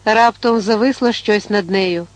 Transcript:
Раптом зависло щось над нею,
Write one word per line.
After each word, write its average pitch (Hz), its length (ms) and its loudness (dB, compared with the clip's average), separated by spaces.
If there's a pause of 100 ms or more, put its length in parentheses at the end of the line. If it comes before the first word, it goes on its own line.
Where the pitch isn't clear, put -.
Раптом 226 560 2
зависло 233 500 0
щось 208 380 -2
над 202 220 -2
нею, 180 440 -2